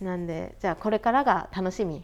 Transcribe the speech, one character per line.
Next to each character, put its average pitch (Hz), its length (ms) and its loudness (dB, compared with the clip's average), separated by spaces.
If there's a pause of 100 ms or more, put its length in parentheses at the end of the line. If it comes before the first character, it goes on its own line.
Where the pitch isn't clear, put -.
ー、 190 40 -6
な 180 120 -2
ん 175 100 -4
で、 170 320 -6
じ - 80 0
ゃ 180 40 4
あ 165 40 0
こ 214 140 -2
れ 214 100 2
か 233 140 2
ら 277 100 4
が 190 320 2
楽 185 160 0
し 202 140 0
み、 165 180 -6